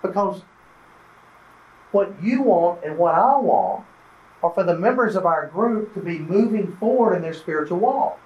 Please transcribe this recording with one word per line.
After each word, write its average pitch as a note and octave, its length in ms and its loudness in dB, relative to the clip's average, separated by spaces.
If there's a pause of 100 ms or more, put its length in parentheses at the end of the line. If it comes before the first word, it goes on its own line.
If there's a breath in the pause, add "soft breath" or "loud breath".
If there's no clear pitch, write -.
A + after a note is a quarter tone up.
Because F#3+ 420 -4 (1500)
what G3 300 0
you C4 220 0
want F3 400 2
and D#3 140 -6
what E3 180 2
I C4+ 220 4
want - 480 0 (580)
are E3+ 80 0
for F#3+ 120 -2
the F3 140 0
members A3+ 380 0
of E3+ 100 0
our D#3+ 220 0
group G#3+ 480 -2
to F3 40 -6
be E3 200 -6
moving G3 580 0
forward A3 380 2
in E3 80 -4
their D#3+ 100 -8
spiritual D#3+ 460 -4
walk. B3+ 460 -2